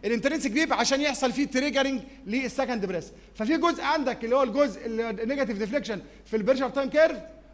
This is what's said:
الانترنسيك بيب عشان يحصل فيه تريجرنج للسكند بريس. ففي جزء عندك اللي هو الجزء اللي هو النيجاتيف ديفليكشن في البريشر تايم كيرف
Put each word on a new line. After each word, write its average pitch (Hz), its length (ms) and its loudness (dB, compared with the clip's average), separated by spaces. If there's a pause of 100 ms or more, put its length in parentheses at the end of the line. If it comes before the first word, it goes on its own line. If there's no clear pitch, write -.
الانترنسيك 240 480 0
بيب 302 200 2
عشان 233 280 2
يحصل 269 320 0
فيه 269 140 0
تريجرنج 269 560 0 (240)
للسكند 240 600 -2
بريس. 180 260 -6 (220)
ففي 233 220 0
جزء 320 260 2
عندك 269 420 0
اللي 233 120 2
هو 277 60 4
الجزء 247 440 0
اللي 226 180 -2
هو 226 60 -4
النيجاتيف 226 480 -2
ديفليكشن 214 420 -4 (260)
في 220 100 -4
البريشر 254 340 2
تايم 269 200 -2
كيرف 302 280 4 (360)